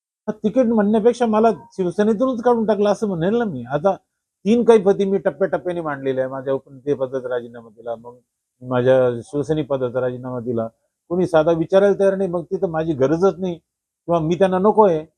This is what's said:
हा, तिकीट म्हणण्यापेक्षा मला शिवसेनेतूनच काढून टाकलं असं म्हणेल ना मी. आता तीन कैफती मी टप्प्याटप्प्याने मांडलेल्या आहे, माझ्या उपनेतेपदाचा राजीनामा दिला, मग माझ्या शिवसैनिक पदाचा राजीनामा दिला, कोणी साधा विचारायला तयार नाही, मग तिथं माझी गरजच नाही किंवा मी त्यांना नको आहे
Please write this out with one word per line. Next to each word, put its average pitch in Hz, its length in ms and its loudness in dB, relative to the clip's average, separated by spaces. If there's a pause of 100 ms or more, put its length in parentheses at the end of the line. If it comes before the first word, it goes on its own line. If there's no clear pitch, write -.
(280)
हा, 214 40 -4
तिकीट 226 340 0
म्हणण्यापेक्षा 226 600 2
मला 220 240 2 (220)
शिवसेनेतूनच 208 720 0
काढून 233 240 2
टाकलं 202 260 2
असं 202 160 -4
म्हणेल 185 280 -2
ना 240 80 -2
मी. 143 180 -8
आता 151 340 -2 (480)
तीन 226 200 2
कैफती 202 400 4
मी 196 140 0
टप्प्याटप्प्याने 175 640 -4
मांडलेल्या 135 440 -4
आहे, 131 60 -6
माझ्या 135 240 -6
उपनेतेपदाचा 135 760 -6
राजीनामा 120 400 -8
दिला, 113 280 -12
मग 120 200 -18 (460)
माझ्या 127 640 2
शिवसैनिक 147 420 -4
पदाचा 127 340 -4
राजीनामा 127 400 -6
दिला, 113 280 -4 (400)
कोणी 180 180 -2
साधा 160 260 2
विचारायला 190 460 2
तयार 196 160 2
नाही, 190 160 -2
मग 170 140 -6
तिथं 190 240 -4
माझी 160 240 -4
गरजच 156 460 0
नाही 180 160 -4 (520)
किंवा 170 140 0
मी 156 140 0
त्यांना 185 240 2
नको 208 280 4
आहे 160 200 0 (120)